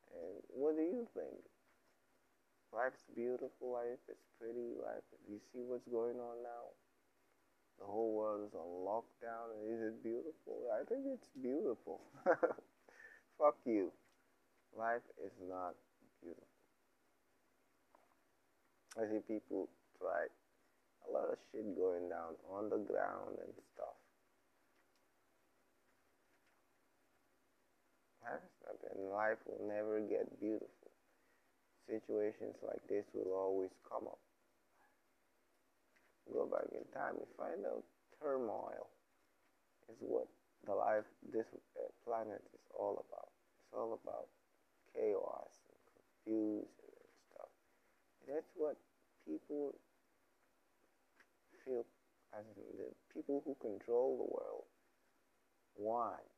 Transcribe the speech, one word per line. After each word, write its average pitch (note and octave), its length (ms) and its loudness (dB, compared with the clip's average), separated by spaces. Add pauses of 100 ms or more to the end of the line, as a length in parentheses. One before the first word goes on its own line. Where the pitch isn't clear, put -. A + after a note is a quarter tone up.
And E2+ 400 -8
what D3 280 4
do D#3 60 4
you A3+ 300 2
think? - 320 -6 (1300)
Life's B2+ 320 0 (100)
beautiful, B2 580 -2
life A#2+ 360 -4
is G#2+ 120 -14 (180)
pretty, A#2+ 380 -4
life, - 280 -6 (240)
you G#2 120 -8 (120)
see B2 120 -8
what's B2 240 -4
going A#2+ 320 2
on A#2+ 220 -6
now? A#2+ 300 -8 (1040)
The G2 80 -10
whole A2 260 2
world G#2+ 320 2
is G#2 100 -10
on F2 300 -6
lockdown, A#2 800 -4
is A2+ 160 -2
it A2+ 220 -2
beautiful? A#2+ 680 -4
I B2 120 4
think C4+ 220 0
it's C4 220 -2 (120)
beautiful. B2+ 600 2 (240)
<laughs> - 1120 2
Fuck D3 260 8
you. G#2 280 4 (840)
Life A#2 300 0 (180)
is G2 80 -6 (160)
not F#2 260 -4 (460)
beautiful. - 280 -14 (2500)
I G#2+ 80 4
see G#2+ 180 2
people G2 420 -2 (300)
try F2 300 2 (800)
a - 60 -6
lot D#3 200 2
of - 60 -2 (120)
shit A2+ 140 -4 (120)
going F2 360 4
down E2 240 -4 (160)
on G#2 160 -2
the G#2+ 160 2
ground G1+ 560 0
and - 120 -10 (200)
stuff. - 240 -8 (4000)
Life D3 240 -4
is - 160 -20
not, - 160 -8 (160)
and G2 160 -4
life G#2+ 400 4
will G2+ 160 -4
never G#2+ 400 2
get G#2 240 2 (120)
beautiful. - 520 -2 (960)
Situations G#2+ 720 0
like - 280 -4
this G2+ 280 0
will G2+ 160 0
always F#2+ 400 2 (160)
come A#2 160 -4
up. - 160 -10 (2000)
Go - 160 4
back G1+ 320 2
in - 160 -6
time - 240 -2
and - 240 -6
find F#3 240 -2
out A1+ 160 -2 (400)
turmoil B2 720 -2 (960)
is A#2 160 -16
what A#2+ 240 2 (400)
the G2+ 60 2
life, G#2+ 340 6 (240)
this, A2+ 160 2 (320)
uh, - 80 -4 (160)
planet A2+ 480 -2
is - 80 -20 (160)
all G2+ 240 0
about. - 320 -10 (320)
It's - 80 -18
all A2+ 240 -2
about - 320 -6 (640)
chaos - 640 2 (160)
and - 80 -20 (160)
confusion - 1040 0
and - 120 -20 (200)
stuff. - 160 -14 (800)
That's D3+ 320 -2
what D3+ 160 2 (480)
people D3 480 -2 (1900)
feel, B2+ 240 0 (480)
as G#2+ 80 -10 (160)
in G#2+ 160 -12
the - 160 -6 (160)
people - 400 0
who C#3 160 -2
control A#2+ 560 4
the - 80 0
world - 400 -4 (1120)
want. A2 580 2